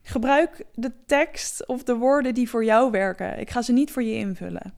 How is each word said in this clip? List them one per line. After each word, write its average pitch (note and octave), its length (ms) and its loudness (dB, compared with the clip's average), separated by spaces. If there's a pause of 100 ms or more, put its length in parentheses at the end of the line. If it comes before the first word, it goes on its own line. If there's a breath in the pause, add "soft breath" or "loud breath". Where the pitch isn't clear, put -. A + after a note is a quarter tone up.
Gebruik C#4 720 0
de A#3 180 -6 (140)
tekst - 600 -2
of B3+ 160 -4
de B3 120 0
woorden B3+ 380 2
die A#3+ 160 0
voor A3+ 160 0
jou A3+ 260 4
werken. F#3+ 480 -2
Ik - 100 -8
ga B3 120 -2
ze A#3 100 -2
niet C4+ 200 4
voor B3+ 120 -2
je A3 100 -2
invullen. F#3+ 640 -8